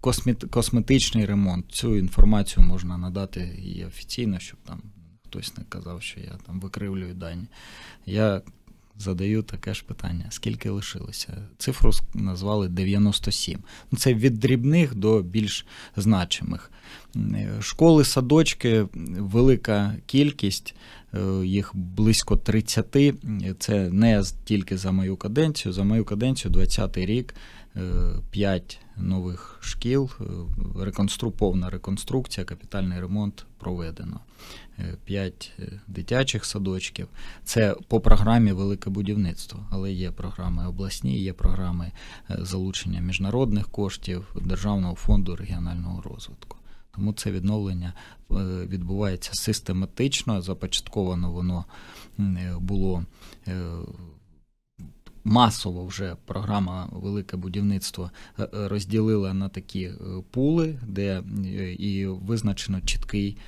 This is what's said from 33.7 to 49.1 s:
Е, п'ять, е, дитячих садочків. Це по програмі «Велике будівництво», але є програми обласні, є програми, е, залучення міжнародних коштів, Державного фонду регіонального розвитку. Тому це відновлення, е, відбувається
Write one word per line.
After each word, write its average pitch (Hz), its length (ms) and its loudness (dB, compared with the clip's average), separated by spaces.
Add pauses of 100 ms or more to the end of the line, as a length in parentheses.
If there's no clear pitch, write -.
Е, 87 260 -8
п'ять, 98 540 -6
е, - 280 -12
дитячих 107 580 -2
садочків. 95 600 -6 (360)
Це 110 320 2 (120)
по 113 120 2
програмі 110 520 8
«Велике 98 380 -2
будівництво», 98 720 -4 (100)
але 98 220 -4
є 90 200 -4
програми 90 560 -4
обласні, 98 520 -4
є 95 140 -4
програми, 87 580 0 (380)
е, 92 120 -4
залучення 92 600 -4
міжнародних 101 640 0
коштів, 95 720 -6
Державного 92 540 -2
фонду 98 400 4
регіонального 87 640 -6
розвитку. - 560 -16 (380)
Тому 101 180 -2
це 101 180 -6
відновлення, 92 640 -2 (380)
е, - 20 6 (320)
відбувається 92 680 -4